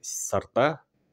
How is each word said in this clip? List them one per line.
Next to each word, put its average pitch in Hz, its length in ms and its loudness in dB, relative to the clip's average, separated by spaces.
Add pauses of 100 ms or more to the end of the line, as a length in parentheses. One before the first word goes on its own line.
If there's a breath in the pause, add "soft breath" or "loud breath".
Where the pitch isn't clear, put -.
сорта, - 840 -2 (300)